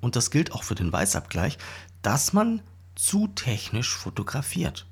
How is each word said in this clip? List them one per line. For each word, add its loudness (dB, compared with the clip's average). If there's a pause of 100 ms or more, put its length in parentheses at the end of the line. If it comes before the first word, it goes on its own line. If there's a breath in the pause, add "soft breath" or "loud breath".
und 0
das 2
gilt 2
auch -8
für -4
den 0
Weißabgleich, 0 (460 loud breath)
dass 2
man 4 (360)
zu 2
technisch -2
fotografiert. -4